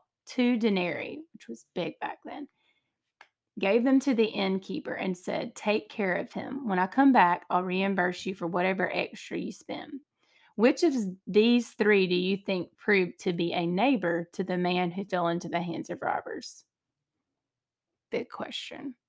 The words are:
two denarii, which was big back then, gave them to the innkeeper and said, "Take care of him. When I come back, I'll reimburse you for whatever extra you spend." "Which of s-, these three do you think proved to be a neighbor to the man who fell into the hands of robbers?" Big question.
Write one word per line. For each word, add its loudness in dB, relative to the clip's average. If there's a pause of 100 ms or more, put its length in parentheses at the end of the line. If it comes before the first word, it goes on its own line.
(240)
two 2
denarii, 0 (140)
which -20
was -14
big -6
back -8
then, -12 (1080)
gave 4
them 4
to 2
the 4
innkeeper -4
and -4
said, -6
"Take -2
care -2
of -6
him. -8
When 2
I 4
come 6
back, 6
I'll 2
reimburse 0
you -4
for -6
whatever 0
extra -6
you -6
spend." -12 (560)
"Which 4
of 4
s-, -2 (200)
these 4
three 4
do 0
you 0
think -4
proved 0
to -2
be -2
a 0
neighbor 0
to -4
the -4
man 0
who -6
fell -2
into -4
the -2
hands -6
of -10
robbers?" -6 (1500)
Big -6
question. -12 (140)